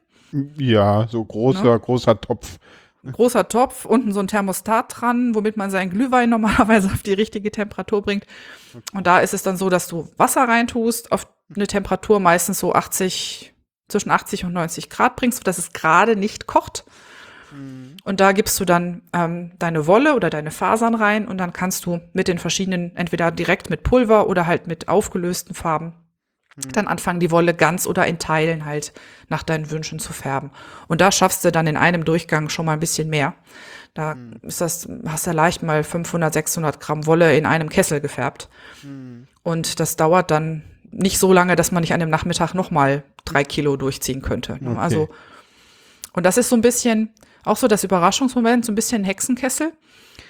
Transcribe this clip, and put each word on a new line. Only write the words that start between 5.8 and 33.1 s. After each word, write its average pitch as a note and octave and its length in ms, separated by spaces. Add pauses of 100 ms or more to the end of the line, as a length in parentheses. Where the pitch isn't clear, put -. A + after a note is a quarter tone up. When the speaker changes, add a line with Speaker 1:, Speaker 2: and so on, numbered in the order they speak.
Speaker 2:
Glühwein A#3+ 400
<laughs> - 0
normalerweise G#3+ 600
auf - 120
die G3+ 100
richtige G#3 380
Temperatur G#3 500
bringt. G3+ 240 (680)
Und F#3 120
da F3+ 120
ist F#3 160
es F#3+ 80
dann F#3+ 160
so, F#3+ 100
dass F3+ 200
du E3+ 280
Wasser B3+ 320
reintust, A#3 640
auf - 140 (280)
eine G3+ 120
Temperatur G3+ 520
meistens F3+ 420
so F3+ 140
achtzig, - 800 (360)
zwischen - 220
achtzig F#3 360
und F3 80
neunzig E3 340
Grad - 280
bringst, - 300
dass F3+ 120
es - 160
gerade F#3+ 420
nicht G3 300
kocht. - 380 (680)
Speaker 1:
Mhm. C3+ 520
Speaker 2:
Und F#3+ 160
da G3 120
gibst - 260
du G3 60
dann, F3 380 (100)
ähm, F3 460
deine E3 280
Wolle C4+ 280
oder F3+ 160
deine D#3 200
Fasern A3+ 440
rein G#3+ 340
und F#3 80
dann F3+ 160
kannst - 320
du E3+ 160 (140)
mit F#3 120
den F3 120
verschiedenen, F3 580
entweder E3+ 340
direkt E3+ 380
mit - 140
Pulver A3+ 460
oder F3 180
halt F3 200
mit E3 220
aufgelösten F3+ 640
Farben, E3 380 (640)
Speaker 1:
Mhm. C3+ 160
Speaker 2:
dann G3+ 140
anfangen, F3 320
die E3+ 140
Wolle E3+ 200
ganz E3+ 320
oder F3+ 220
in E3 140
Teilen D#3+ 440
halt D3 280 (360)
nach D#3+ 140
deinen D#3 300
Wünschen D#3 260
zu - 140
färben. C#3 400 (340)
Und E3 140
da F#3+ 100
schaffst - 340
du F3 60
dann D#3+ 160
in D3+ 100
einem E3 280
Durchgang D#3+ 440
schon - 180
mal D#3 80
ein D3+ 60
bisschen D#3 300